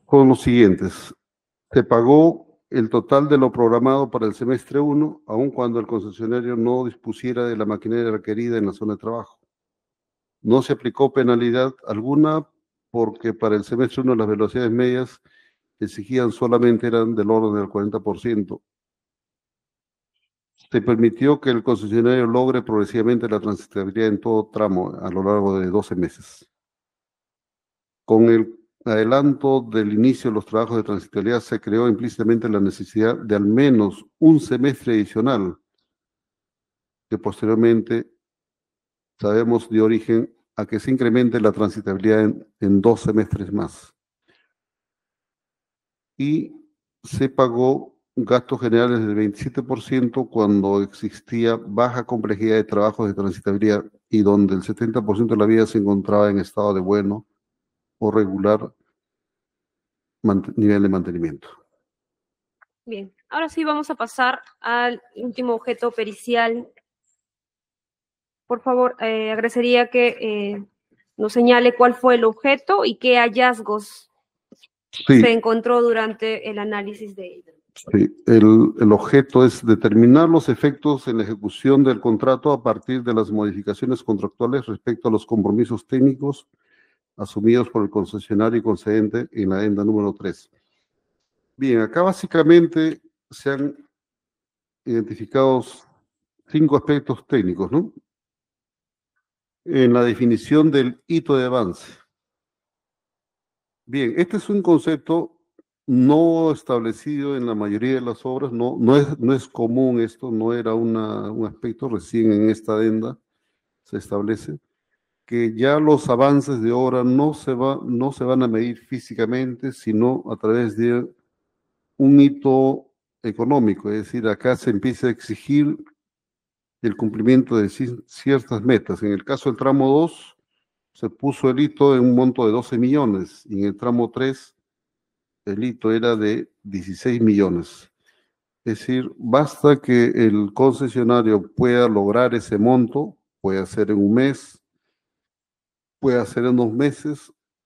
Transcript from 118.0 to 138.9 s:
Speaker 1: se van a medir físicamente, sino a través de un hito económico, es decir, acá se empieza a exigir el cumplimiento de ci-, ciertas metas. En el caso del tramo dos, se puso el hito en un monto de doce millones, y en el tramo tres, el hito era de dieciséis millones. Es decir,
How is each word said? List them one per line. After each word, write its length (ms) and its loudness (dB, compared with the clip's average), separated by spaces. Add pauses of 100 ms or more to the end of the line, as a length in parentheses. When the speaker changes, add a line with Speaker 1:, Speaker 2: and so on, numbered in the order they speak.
Speaker 1:
se 120 -10
van 200 0
a 40 0
medir 300 -2
físicamente, 960 -6
sino 560 -2
a 80 -8
través 400 -2
de 320 0 (880)
un 240 6
hito 720 0 (320)
económico, 640 0
es 160 -4
decir, 220 -6
acá 280 0
se 140 -4
empieza 380 -2
a 20 2
exigir 680 -2 (1040)
el 140 -2
cumplimiento 640 0
de 100 2
ci-, 400 -10
ciertas 540 -4
metas. 420 0
En 80 -2
el 140 -4
caso 240 -4
del 80 -4
tramo 320 2
dos, 480 0 (560)
se 160 -10
puso 400 -2
el 100 0
hito 360 2
en 60 2
un 140 4
monto 300 2
de 60 4
doce 260 -4
millones, 680 -2
y 160 -8
en 40 0
el 100 -4
tramo 360 -2
tres, 440 -6 (880)
el 200 -6
hito 280 -4
era 240 0
de 360 -4 (120)
dieciséis 580 -6
millones. 720 0 (720)
Es 160 -6
decir, 380 -6